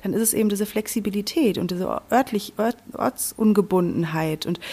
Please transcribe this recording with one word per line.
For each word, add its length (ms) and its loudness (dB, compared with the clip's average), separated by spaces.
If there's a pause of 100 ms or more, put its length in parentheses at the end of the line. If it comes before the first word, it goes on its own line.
dann 100 -2
ist 80 0
es 120 2
eben 160 2
diese 160 0
Flexibilität 920 0
und 140 -2
diese 300 -4 (100)
örtlich-, 460 0
Ort-, 260 -2 (140)
Ortsungebundenheit. 1500 0
Und, 140 -4 (140)